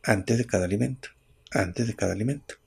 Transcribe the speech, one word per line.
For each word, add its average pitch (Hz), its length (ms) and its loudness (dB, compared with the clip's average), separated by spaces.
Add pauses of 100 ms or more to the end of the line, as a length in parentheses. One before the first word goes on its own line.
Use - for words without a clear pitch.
antes 113 360 2
de 120 80 0
cada 92 180 2
alimento. 117 460 -2 (400)
Antes 98 360 0
de 113 80 -4
cada 92 200 0
alimento. 131 420 -4 (100)